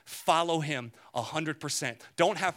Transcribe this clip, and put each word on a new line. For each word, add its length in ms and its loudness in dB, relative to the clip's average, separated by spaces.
Follow 560 2
him 300 -4
a 80 -2
hundred 380 -4
percent. 400 -4
Don't 220 4
have 180 -2